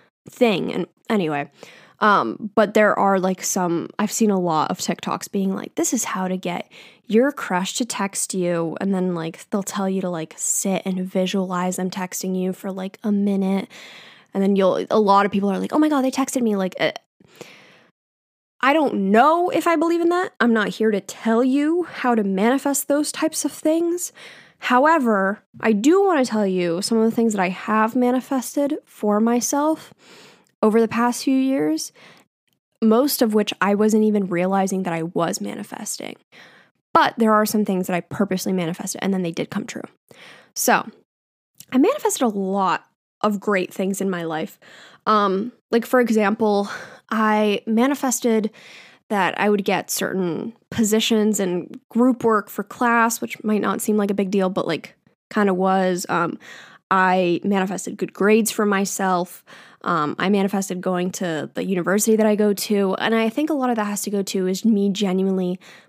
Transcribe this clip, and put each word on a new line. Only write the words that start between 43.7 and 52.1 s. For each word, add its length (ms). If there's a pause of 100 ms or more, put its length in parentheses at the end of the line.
things 300
in 80
my 140
life. 360 (460)
Um, 460 (200)
like, 140
for 140
example, 680 (420)
I 580
manifested 840 (600)
that 300
I 100
would 140
get 280
certain 600 (180)
positions 680
and 400 (100)
group 340